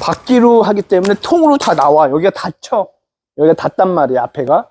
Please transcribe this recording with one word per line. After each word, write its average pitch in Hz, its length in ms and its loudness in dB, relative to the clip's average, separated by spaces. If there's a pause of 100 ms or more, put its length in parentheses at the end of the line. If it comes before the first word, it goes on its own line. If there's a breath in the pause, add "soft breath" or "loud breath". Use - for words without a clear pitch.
바퀴로 233 640 2
하기 202 200 -2
때문에 196 380 0
통으로 311 380 0
다 208 160 -2
나와. 147 360 2
여기가 165 200 0
닫혀. 190 580 -8 (480)
여기가 156 180 2
닫단 185 380 -2
말이야, 131 320 0
앞에가. 143 460 -4